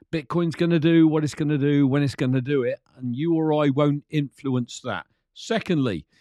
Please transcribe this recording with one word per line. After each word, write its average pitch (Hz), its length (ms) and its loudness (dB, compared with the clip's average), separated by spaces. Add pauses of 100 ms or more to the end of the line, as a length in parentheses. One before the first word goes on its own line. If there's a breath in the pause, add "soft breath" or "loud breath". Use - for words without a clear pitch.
(120 loud breath)
Bitcoin's 165 440 -2
gonna 170 240 2
do 165 280 6
what 156 160 0
it's 143 120 -4
gonna 151 240 -2
do 143 280 2
when 143 160 2
it's 135 120 -2
gonna 131 260 0
do 135 220 -2
it, 123 180 -4 (160)
and 123 180 -6
you 165 200 -2
or 156 180 0
I 151 160 2
won't 147 400 0
influence 131 760 -4
that. 101 220 -6 (280)
Secondly, 139 760 -2 (140)